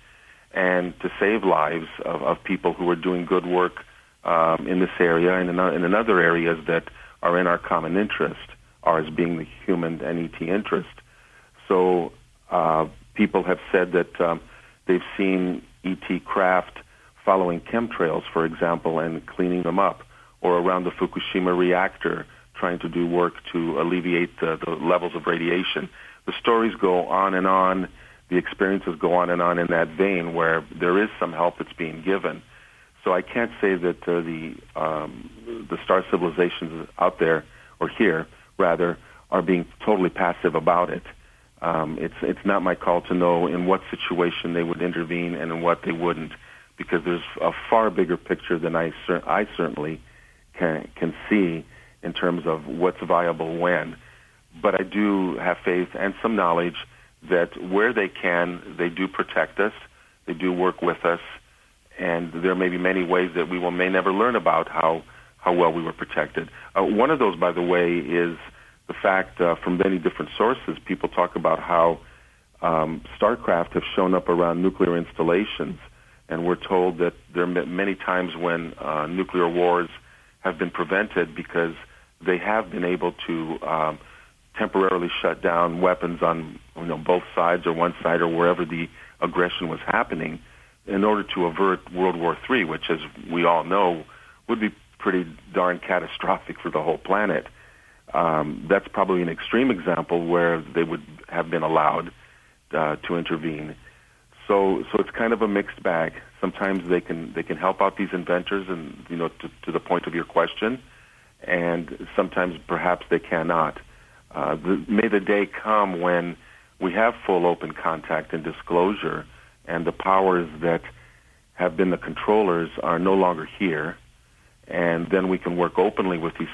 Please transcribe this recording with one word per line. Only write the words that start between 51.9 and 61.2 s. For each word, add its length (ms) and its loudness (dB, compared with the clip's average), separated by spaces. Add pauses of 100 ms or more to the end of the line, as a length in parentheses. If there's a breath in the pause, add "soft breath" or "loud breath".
in 120 -6
terms 340 0
of 200 -2
what's 340 0
viable 560 0
when. 400 0 (640 soft breath)
But 180 2
I 40 -2
do 540 0
have 260 -2
faith 300 0
and 280 -4
some 140 0
knowledge 400 2 (540 soft breath)
that 200 2 (200)
where 240 2
they 160 0
can, 680 -2
they 120 0
do 180 -2
protect 520 -2
us, 140 0 (520 soft breath)
they 80 -6
do 180 -2
work 300 0
with 240 -2
us, 160 2 (760 soft breath)